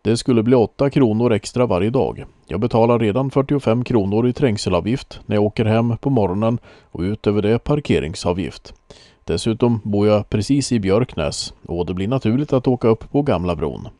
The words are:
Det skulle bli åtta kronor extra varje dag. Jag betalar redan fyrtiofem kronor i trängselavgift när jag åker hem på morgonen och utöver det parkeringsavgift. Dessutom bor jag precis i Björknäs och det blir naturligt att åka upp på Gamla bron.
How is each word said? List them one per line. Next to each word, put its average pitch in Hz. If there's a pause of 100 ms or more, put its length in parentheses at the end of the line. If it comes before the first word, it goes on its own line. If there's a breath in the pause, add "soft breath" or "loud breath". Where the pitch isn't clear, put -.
Det 110
skulle 117
bli 120
åtta 127
kronor 117
extra 123
varje 101
dag. 92 (220)
Jag 90
betalar 117
redan 120
fyrtiofem 131
kronor 110
i 123
trängselavgift 101
när 104
jag 104
åker 107
hem 117
på -
morgonen 110 (320 loud breath)
och -
utöver 104
det 110
parkeringsavgift. 90 (500 loud breath)
Dessutom 113
bor 104
jag 104
precis 131
i 120
Björknäs 95 (120)
och 85
det 92
blir 92
naturligt 127
att 131
åka 123
upp -
på 139
Gamla 90
bron. 69 (120)